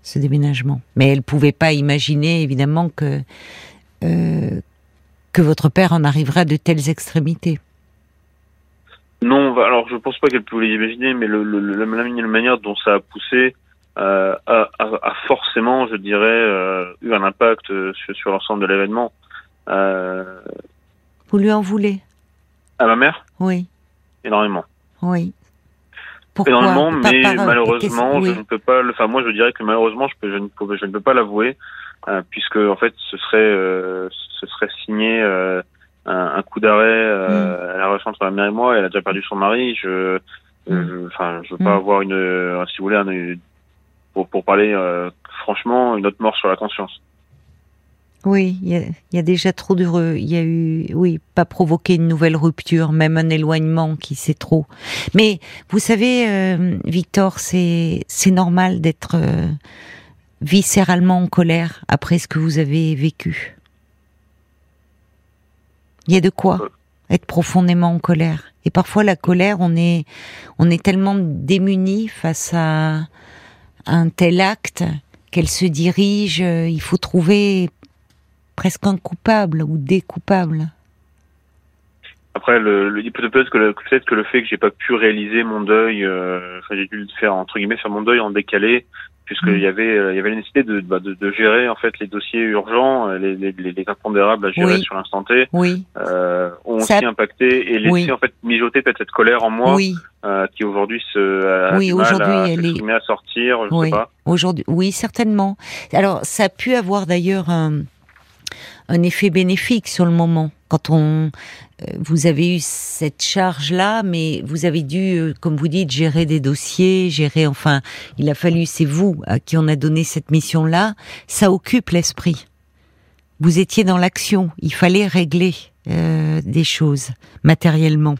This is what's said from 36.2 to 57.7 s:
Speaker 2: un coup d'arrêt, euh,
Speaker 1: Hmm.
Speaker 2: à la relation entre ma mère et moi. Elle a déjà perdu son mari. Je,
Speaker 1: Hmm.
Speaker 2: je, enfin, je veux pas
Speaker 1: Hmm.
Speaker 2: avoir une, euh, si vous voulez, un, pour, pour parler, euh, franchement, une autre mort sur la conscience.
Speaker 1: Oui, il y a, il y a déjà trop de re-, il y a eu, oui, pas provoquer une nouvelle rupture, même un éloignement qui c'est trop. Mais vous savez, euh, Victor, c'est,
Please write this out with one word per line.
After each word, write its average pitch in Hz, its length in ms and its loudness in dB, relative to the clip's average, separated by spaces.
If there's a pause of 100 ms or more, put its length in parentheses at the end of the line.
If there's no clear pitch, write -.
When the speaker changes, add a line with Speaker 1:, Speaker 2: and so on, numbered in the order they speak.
Speaker 2:
un 101 80 -4
coup - 160 -10
d'arrêt, 107 260 4
euh, 92 840 0
Speaker 1:
Hmm. 92 40 -8
Speaker 2:
à - 40 -4
la 95 80 0
relation 101 240 -2
entre 104 120 -6
ma 98 60 0
mère 101 160 0
et 104 60 0
moi. 120 260 2
Elle 98 80 2
a 90 40 -2
déjà 98 120 -2
perdu 95 260 -4
son - 80 -10
mari. 113 380 0
Je, 92 460 -4 (500)
Speaker 1:
Hmm. 87 180 0
Speaker 2:
je, 87 200 -10
enfin, 87 360 -6
je 90 120 -14
veux - 20 -14
pas 98 160 2
Speaker 1:
Hmm. 98 60 4
Speaker 2:
avoir 98 240 2
une, 95 100 -4
euh, 90 540 -2
si - 100 -14
vous 95 60 -8
voulez, 101 120 0
un, 92 400 -2 (800)
pour, 95 160 -4
pour 95 160 -4
parler, 104 280 4
euh, 90 360 -2 (340)
franchement, 120 540 0
une 101 100 -2
autre 101 120 -4
mort 110 180 0
sur - 100 -2
la 95 80 2
conscience. - 460 -10 (1200)
Speaker 1:
Oui, 190 380 0
il 180 60 -6
y 175 60 0
a, 175 40 0
il - 360 -8
y 175 40 0
a - 20 -2
déjà 180 320 0
trop - 220 -2
de 180 100 2
re-, 165 320 0
il - 100 -6
y 170 100 0
a 170 40 0
eu, 165 540 -2
oui, 165 240 2 (160)
pas 170 100 2
provoquer 170 500 0
une 165 120 2
nouvelle 160 280 2
rupture, 160 580 0
même 160 220 4
un 160 140 2
éloignement 160 680 0
qui 147 200 -10
c'est - 180 -4
trop. 156 320 0 (480)
Mais 208 260 4 (300)
vous 196 100 0
savez, 233 480 2
euh, 185 580 0
Victor, 185 540 0
c'est, 170 680 0